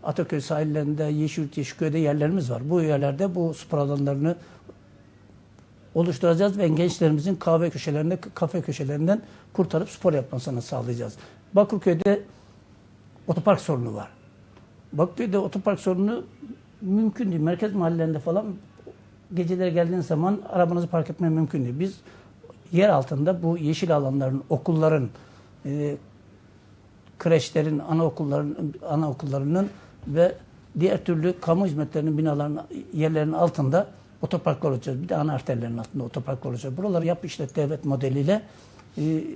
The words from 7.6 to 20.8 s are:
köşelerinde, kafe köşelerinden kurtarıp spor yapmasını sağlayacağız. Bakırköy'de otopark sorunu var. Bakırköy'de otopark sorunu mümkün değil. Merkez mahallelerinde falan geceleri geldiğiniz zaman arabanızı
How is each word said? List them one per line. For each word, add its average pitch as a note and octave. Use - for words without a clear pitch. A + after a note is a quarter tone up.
köşelerinde, D#3
kafe E3+
köşelerinden D3+
kurtarıp E3+
spor -
yapmasını B2+
sağlayacağız. A#2
Bakırköy'de G3
otopark F3
sorunu B2
var. G#2
Bakırköy'de F3+
otopark G3
sorunu G3+
mümkün G#3
değil. E3
Merkez F3+
mahallelerinde E3
falan F3
geceleri F3+
geldiğiniz E3+
zaman F3
arabanızı F3